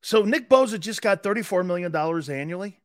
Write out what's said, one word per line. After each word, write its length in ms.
So 220
Nick 260
Bosa 280
just 240
got 220
thirty-four 400
million 300
dollars 360
annually. 560